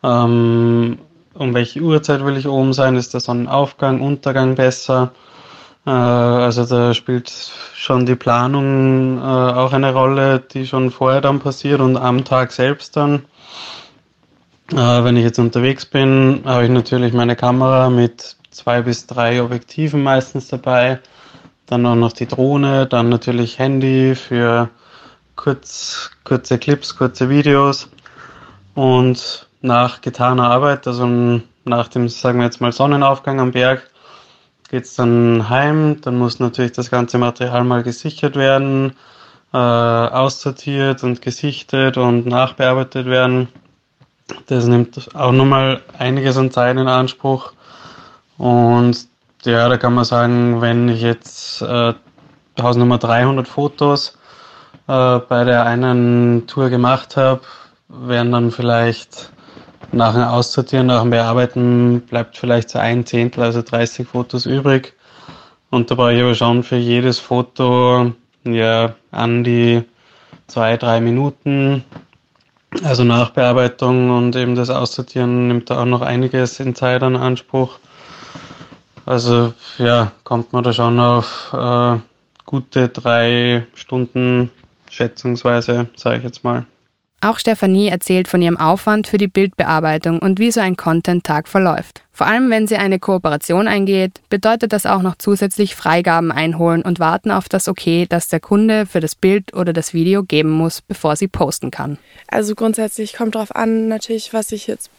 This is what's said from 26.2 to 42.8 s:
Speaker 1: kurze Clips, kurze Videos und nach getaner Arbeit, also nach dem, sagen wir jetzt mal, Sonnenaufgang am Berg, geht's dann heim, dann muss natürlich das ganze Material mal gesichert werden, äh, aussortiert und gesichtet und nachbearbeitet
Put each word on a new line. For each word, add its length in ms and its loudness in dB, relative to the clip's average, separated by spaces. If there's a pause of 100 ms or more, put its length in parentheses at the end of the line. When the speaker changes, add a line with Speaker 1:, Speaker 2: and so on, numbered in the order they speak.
Speaker 1:
kurze 340 -2
Clips, 380 -4
kurze 340 -2
Videos 580 2 (840)
und 720 0 (140)
nach 400 0
getaner 500 0
Arbeit, 380 0
also 180 -2 (580)
nach 220 -2
dem, 220 -2
sagen 320 -2
wir 60 2
jetzt 140 -4
mal, 120 0
Sonnenaufgang 680 0
am 140 0
Berg, 360 0 (800)
geht's 280 -8
dann 520 2
heim, 520 0
dann 180 -4
muss 220 -2
natürlich 320 -2
das 180 -6
ganze 280 0
Material 440 0
mal 220 0
gesichert 500 -6
werden, 600 0 (580)
äh, 20 0
aussortiert 1500 0
und 180 -4
gesichtet 760 -2
und 280 2
nachbearbeitet 800 0